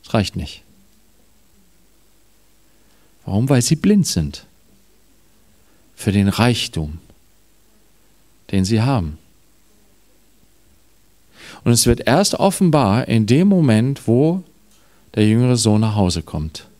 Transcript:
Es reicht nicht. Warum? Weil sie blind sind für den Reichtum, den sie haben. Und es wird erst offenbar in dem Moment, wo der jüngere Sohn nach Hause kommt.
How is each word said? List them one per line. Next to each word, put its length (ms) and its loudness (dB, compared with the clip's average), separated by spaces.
Es 100 -10
reicht 220 -4
nicht. 260 -12
Warum? 240 -2
Weil 140 2
sie 140 0
blind 300 2
sind 400 -6
für 160 -2
den 160 2
Reichtum, 720 -2
den 120 0
sie 160 0
haben. 380 -4
Und 80 2
es 140 2
wird 200 0
erst 280 0
offenbar 760 0
in 180 0
dem 220 2
Moment, 580 0
wo 360 0
der 120 2
jüngere 300 2
Sohn 240 2
nach 160 -2
Hause 260 -2
kommt. 440 -10